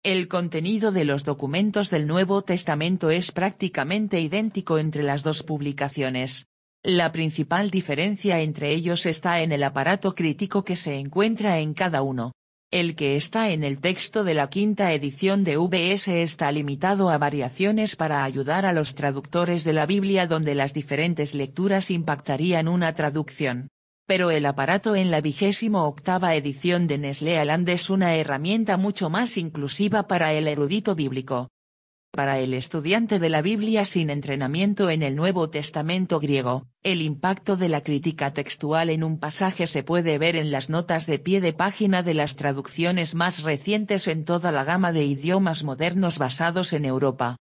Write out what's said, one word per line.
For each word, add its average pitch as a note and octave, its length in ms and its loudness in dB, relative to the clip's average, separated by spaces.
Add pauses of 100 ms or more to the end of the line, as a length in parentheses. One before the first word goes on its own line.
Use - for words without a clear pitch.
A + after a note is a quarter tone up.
El F#3 240 0
contenido F3+ 640 0
de F3+ 140 2
los C#3+ 180 0
documentos F3 640 0
del D3+ 180 0
Nuevo F#3+ 340 2
Testamento E3+ 720 0
es F3 200 2
prácticamente F#3 880 -2
idéntico F#3 580 0
entre D3+ 260 0
las C#3+ 200 -2
dos D#3 200 0
publicaciones. C#3+ 1040 -4 (360)
La F3 300 2
principal E3 580 0
diferencia F3+ 720 0
entre D3 300 -2
ellos E3+ 340 0
está E3+ 360 0
en D#3+ 120 0
el C#3+ 100 0
aparato D#3 520 0
crítico F#3+ 500 -2
que F3+ 100 -2
se C#3+ 240 -4
encuentra F#3+ 600 0
en D#3 140 -2
cada D#3+ 280 0
uno. B2+ 320 -4 (380)
El E3+ 240 0
que C#3+ 200 0
está A3 340 0
en D#3 140 -2
el C#3 160 -4
texto F#3 440 -2
de E3+ 120 0
la C#3+ 140 2
quinta G3+ 440 0
edición D#3 500 0
de D3+ 140 2
V F3 360 2
S F#3 280 0
está D3+ 300 0
limitado D3+ 580 0
a D3+ 80 4
variaciones D3 800 0
para D3+ 280 0
ayudar C#3 420 0
a F#3 80 2
los D#3 200 0
traductores D#3+ 720 -2
de D#3 100 2
la D3+ 140 2
Biblia F#3+ 400 2
donde D#3+ 260 0
las C#3 200 0
diferentes D3 600 -2
lecturas F3+ 560 0
impactarían D#3+ 800 0
una E3+ 260 2
traducción. D3 760 -2 (360)
Pero F3+ 240 2
el D3+ 160 2
aparato D3+ 500 2
en F#3 140 2
la D#3 120 2
vigésimo G3 640 0
octava E3+ 500 0
edición E3 500 0
de D3 140 0
Nestle D3 400 -2
Aland D#3+ 300 2
es F3 200 0
una F#3 260 4
herramienta F3 600 0
mucho G3 320 0
más G#3+ 280 0
inclusiva F3 680 -2
para E3 260 2
el D#3 140 0
erudito D3+ 460 0
bíblico. C3 560 -4 (640)
Para C#3 280 0
el C3 160 0
estudiante F#3 640 0
de E3+ 100 2
la D3+ 140 2
Biblia G#3+ 420 2
sin E3 240 0
entrenamiento D3 800 0
en D#3+ 140 2
el C3+ 120 0
Nuevo E3+ 360 0
Testamento D#3+ 680 -2
griego, C3 460 0 (160)
el F3+ 220 0
impacto F#3 520 -2
de F3+ 140 0
la D3 120 0
crítica D3 520 -2
textual D#3 560 -2
en D#3+ 140 0
un D#3+ 160 -2
pasaje F#3 480 -2
se C#3 160 -2
puede E3 340 2
ver E3 180 2
en D#3 140 0
las C#3 220 -2
notas E3 340 -2
de D3 140 0
pie F3+ 200 2
de E3+ 140 2
página F#3+ 480 2
de E3+ 140 0
las D3 200 0
traducciones E3 800 -2
más E3+ 300 0
recientes G3 640 0
en D#3+ 180 -2
toda F3 260 0
la C#3 120 0
gama F3 280 2
de D3+ 140 2
idiomas D#3+ 580 0
modernos E3 540 0
basados E3 560 0
en D3+ 120 0
Europa. C3 580 0